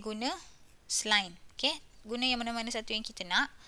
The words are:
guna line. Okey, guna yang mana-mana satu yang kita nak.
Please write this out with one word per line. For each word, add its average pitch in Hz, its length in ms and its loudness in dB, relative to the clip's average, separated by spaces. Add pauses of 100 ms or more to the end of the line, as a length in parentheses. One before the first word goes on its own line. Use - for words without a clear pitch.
guna 220 320 -2 (720)
line. 202 320 4 (160)
Okey, 302 240 0 (240)
guna 240 240 -2
yang 247 160 2
mana-mana 233 320 -2
satu 220 160 -4
yang 220 160 -2
kita - 160 -10
nak. 185 240 4 (220)